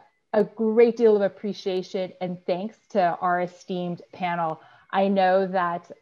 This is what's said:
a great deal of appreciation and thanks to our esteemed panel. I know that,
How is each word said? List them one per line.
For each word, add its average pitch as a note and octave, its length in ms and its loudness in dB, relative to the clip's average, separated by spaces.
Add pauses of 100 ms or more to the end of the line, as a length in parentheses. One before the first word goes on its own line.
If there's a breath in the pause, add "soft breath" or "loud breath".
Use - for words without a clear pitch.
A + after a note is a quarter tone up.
(340)
a G#3 100 4
great A3+ 540 2
deal A3 180 4
of G3+ 60 2
appreciation F#3 1000 -6
and F3+ 280 -8
thanks F#3+ 300 -6 (120)
to F3 320 0
our F3+ 200 0
esteemed F3 600 -6 (100)
panel. E3+ 500 -4 (300 soft breath)
I G3 160 2
know F#3+ 400 4
that, F3 440 -4 (100)